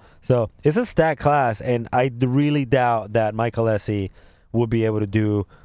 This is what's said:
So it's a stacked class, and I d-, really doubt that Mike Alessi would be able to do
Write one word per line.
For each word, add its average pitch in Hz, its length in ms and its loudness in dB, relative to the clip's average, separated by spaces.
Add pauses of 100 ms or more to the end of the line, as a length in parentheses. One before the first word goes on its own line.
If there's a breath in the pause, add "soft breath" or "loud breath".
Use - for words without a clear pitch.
(200 soft breath)
So 120 300 0 (140)
it's 151 120 2
a 240 80 0
stacked 160 360 0
class, 139 400 2
and 120 320 -2
I 127 160 2
d-, 123 180 -2
really 143 380 0
doubt 117 480 0
that 110 220 0
Mike 113 200 -2
Alessi 107 560 -2 (420 soft breath)
would 117 160 0
be 113 160 0
able 107 160 0
to 107 60 -2
do 104 400 0 (180 loud breath)